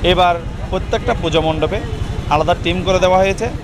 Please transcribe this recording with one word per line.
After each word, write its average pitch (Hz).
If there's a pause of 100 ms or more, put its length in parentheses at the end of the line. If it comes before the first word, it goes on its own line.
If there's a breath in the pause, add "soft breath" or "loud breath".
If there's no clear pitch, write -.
এবার 175 (340)
প্রত্যেকটা 220
পুজো 160
মণ্ডপে 156 (500)
আলাদা 160
টিম 175
করে 185
দেওয়া 185
হয়েছে। 196 (160)